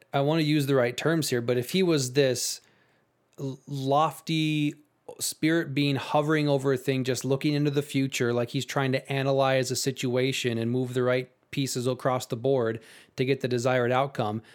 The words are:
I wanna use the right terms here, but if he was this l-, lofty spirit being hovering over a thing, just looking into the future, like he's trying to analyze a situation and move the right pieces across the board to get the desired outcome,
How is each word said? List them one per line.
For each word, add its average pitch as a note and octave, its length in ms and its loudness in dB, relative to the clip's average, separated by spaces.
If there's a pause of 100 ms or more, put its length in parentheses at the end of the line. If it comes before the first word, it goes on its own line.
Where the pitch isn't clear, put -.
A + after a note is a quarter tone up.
(140)
I C#3+ 60 2
wanna D#3 240 2
use D3+ 220 2
the C#3 80 2
right B2 220 4
terms D#3 320 0
here, B2 140 0
but B2 160 0
if B2 140 -4
he F#3+ 100 2
was C#3+ 320 0
this C3 480 0 (760)
l-, C3+ 280 -8
lofty D3 1120 0 (420)
spirit D#3 560 0
being C#3+ 220 2
hovering D3+ 520 0
over C#3 240 2
a B2+ 60 0
thing, C3 260 -2
just B2 220 -2
looking C#3 260 0
into D3 180 0
the C#3 120 0
future, C3+ 500 -2
like A#2+ 160 0
he's C3+ 160 -4
trying C3+ 280 -2
to C3 200 -4
analyze C3+ 580 2
a B2+ 60 -4
situation B2+ 800 -2
and A#2 140 -2
move B2 240 -2
the B2+ 80 0
right B2+ 280 0 (200)
pieces C3 360 -4
across B2+ 380 0
the - 120 -6
board A#2 440 0 (360)
to C3 100 -2
get C3+ 160 0
the C3 60 0
desired B2 440 2
outcome, B2 480 0 (140)